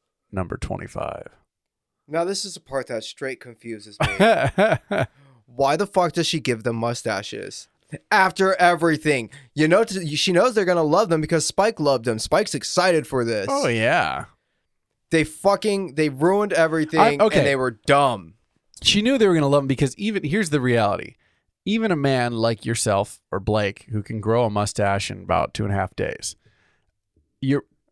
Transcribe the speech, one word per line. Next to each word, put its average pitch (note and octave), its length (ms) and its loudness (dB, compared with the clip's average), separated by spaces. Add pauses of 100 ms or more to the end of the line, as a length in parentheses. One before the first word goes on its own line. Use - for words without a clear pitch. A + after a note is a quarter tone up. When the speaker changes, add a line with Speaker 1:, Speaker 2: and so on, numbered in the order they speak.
(320)
Speaker 1:
number F#2 240 -6
twenty-five. - 680 -10 (840)
Speaker 2:
Now, D#3+ 160 -2
this F#3 200 -4
is F#3 100 -12
the E3 60 -18
part C3+ 260 -6
that A2+ 180 -8
straight - 360 -10
confuses A2 600 -14
me. C3 80 0
Speaker 1:
<laughs> G3+ 960 0 (420)
Speaker 2:
Why C3+ 300 0
the G3+ 100 -2
fuck F3 260 0
does E3+ 140 -2
she D#3+ 140 -2
give A#2 220 -2
them A#2 140 -4
mustaches? A2 920 -6 (440)
After F#3+ 420 2
everything. D#3 760 2 (220)
You D3+ 140 2
know, F#3 160 4
t-, F#3 320 -6
she E3+ 180 0
knows G#3 220 4
they're G#3 100 2
gonna F3 200 2
love F3 240 2
them E3 120 0
because D#3 240 0
Spike G#3 360 0
loved C3+ 240 0
them. A#2 160 -2
Spike's F3 340 -2
excited E3+ 520 0
for B2+ 180 -2
this. G#2+ 260 -2
Speaker 1:
Oh, C#4 160 0
yeah. A2+ 600 0 (840)
Speaker 2:
They D#3+ 140 2
fucking, G3 720 -2
they D#3 120 2
ruined F#3 440 0
everything D#3+ 480 0
Speaker 1:
I, A3 240 4
okay. D3+ 140 2
Speaker 2:
and C#3 100 4
they C#3 80 2
were B2+ 160 -2 (140)
dumb. B2+ 480 2 (460)
Speaker 1:
She G3+ 220 2
knew C4 160 2
they A3 80 4
were F#3 80 4
gonna D3+ 140 2
love C#3+ 160 4
him - 40 -6
because C3 300 0
even, G#3 240 -4
here's E3 280 -2
the D3 100 0
reality. A2+ 560 0 (480)
Even A3 260 0
a E3+ 60 0
man C3 380 0
like A2+ 300 -2
yourself G#2 560 -2 (120)
or G2+ 80 -4
Blake G#2 500 -2
who G#2+ 140 -4
can A2 160 -8
grow A2+ 240 2
a G#2+ 60 0
mustache G2+ 600 -2
in F#2+ 140 -12
about F2+ 280 -2
two G#2+ 120 -6
and G2+ 80 -4
a G2 40 -2
half F#2+ 200 -4
days, - 400 -8 (1040)
you're C#3 240 0 (280)